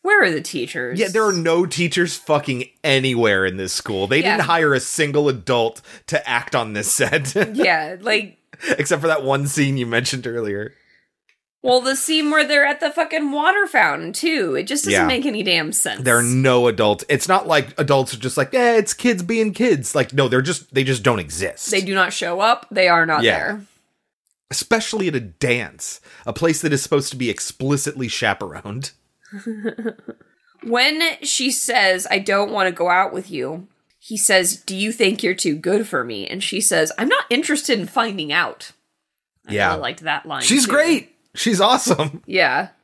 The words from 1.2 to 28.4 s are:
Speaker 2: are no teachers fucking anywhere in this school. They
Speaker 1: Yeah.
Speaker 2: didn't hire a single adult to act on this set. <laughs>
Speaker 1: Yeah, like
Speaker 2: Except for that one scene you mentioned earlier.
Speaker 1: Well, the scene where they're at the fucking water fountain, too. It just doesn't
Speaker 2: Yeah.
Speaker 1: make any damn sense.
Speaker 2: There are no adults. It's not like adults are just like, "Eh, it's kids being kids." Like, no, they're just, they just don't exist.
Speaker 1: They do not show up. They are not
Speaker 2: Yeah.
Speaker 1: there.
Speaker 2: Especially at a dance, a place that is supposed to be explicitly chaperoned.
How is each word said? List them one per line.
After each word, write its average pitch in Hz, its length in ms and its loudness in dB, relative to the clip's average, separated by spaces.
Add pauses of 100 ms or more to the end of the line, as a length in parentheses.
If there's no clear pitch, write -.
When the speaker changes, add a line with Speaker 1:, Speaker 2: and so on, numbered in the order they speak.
Speaker 2:
are 202 60 2
no 170 340 2
teachers 170 500 -2
fucking 139 480 -2 (180)
anywhere 120 600 2
in 92 140 -2
this 95 140 -6
school. 98 340 -4
They 135 160 2
Speaker 1:
Yeah. 208 140 0
Speaker 2:
didn't 147 120 0
hire 165 240 2
a 127 80 2
single 147 480 0
adult 117 540 -2 (240)
to - 220 -4
act 120 260 -2
on 113 180 -2
this 104 180 -4
set. 135 440 0
<laughs> 214 200 0
Speaker 1:
Yeah, 175 460 0
like 214 380 -2 (400)
Speaker 2:
Except 151 240 0
for 165 60 0
that 156 160 2
one 139 220 0
scene 139 300 0
you 123 100 -2
mentioned 123 400 -2
earlier. 107 480 -4 (880)
Speaker 1:
Well, 254 200 4
the 269 140 0
scene 311 340 0
where 302 160 4
they're 285 200 4
at 294 140 -2
the 302 100 0
fucking 311 420 -2
water 359 340 2
fountain, 165 480 0
too. 254 400 -2
It 135 100 -2
just 285 220 -4
doesn't 98 120 2
Speaker 2:
Yeah. - 80 4
Speaker 1:
make 269 200 0
any 220 160 -2
damn 170 300 0
sense. 117 300 -4
Speaker 2:
There 123 140 4
are 120 60 4
no 123 460 4
adults. 104 420 2
It's 143 180 0
not 185 180 2
like 151 320 0
adults 135 360 0
are 113 40 -14
just 127 200 -4
like, 135 160 -2
"Eh, 240 240 4
it's 208 160 0
kids 233 280 0
being 220 300 0
kids." 196 420 0
Like, 135 200 -2
no, 139 140 4
they're 127 120 4
just, 156 340 -6
they 135 100 2
just 127 180 0
don't 117 160 2
exist. 82 520 -6
Speaker 1:
They 196 120 0
do 190 120 -4
not 185 200 2
show 175 260 -4
up. 233 300 2
They 185 180 2
are 170 160 6
not 156 180 2
Speaker 2:
Yeah. 104 160 4
Speaker 1:
there. 170 220 -6 (920)
Speaker 2:
Especially 220 580 -2
at 143 60 -2
a 127 60 0
dance, 113 800 -4 (240)
a 117 80 -6
place 165 300 0
that 151 100 0
is 139 100 0
supposed 143 280 0
to 135 60 -12
be 123 120 -4
explicitly 135 800 -4
chaperoned. 101 840 -4 (400)